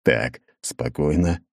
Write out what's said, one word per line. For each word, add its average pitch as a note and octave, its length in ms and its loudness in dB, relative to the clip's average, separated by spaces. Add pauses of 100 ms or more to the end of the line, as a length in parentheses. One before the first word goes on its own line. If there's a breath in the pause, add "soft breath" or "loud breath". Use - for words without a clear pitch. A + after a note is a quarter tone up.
Так, A#1 380 0 (200)
спокойно. D#2 800 -2 (120)